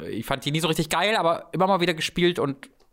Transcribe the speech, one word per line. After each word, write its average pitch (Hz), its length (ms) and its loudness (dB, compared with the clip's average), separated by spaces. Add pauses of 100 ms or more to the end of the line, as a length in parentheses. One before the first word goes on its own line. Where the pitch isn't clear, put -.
ich 98 240 -8
fand 135 180 -4
die 143 80 -2
nie 156 80 0
so 170 80 0
richtig 160 220 0
geil, 196 260 0
aber 170 380 0
immer 180 140 2
mal 190 120 4
wieder 170 140 2
gespielt 170 460 0
und 139 300 -4 (240)